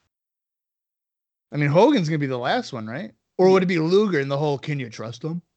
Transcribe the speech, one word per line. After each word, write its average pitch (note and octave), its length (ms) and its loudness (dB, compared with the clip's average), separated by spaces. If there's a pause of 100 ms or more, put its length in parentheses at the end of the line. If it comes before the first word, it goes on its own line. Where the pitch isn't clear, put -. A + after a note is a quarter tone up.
(1500)
I C#3+ 60 -8
mean, D3 120 0
Hogan's G3 380 4
gonna D#3+ 120 -2
be C#3+ 80 -2
the C3 100 -4
last E3 340 -4
one, A2+ 140 -10
right? D3 260 -12 (280)
Or F#3 100 6
would F#3+ 140 6
it F3+ 40 0
be F3 120 0
Luger F3+ 400 2
in C#3 80 -4
the C#3 100 -4
whole, C#3+ 220 -2
"Can D3 200 -6
you A#2+ 120 -10
trust A#2 320 -14
him?" D#3+ 180 -8 (160)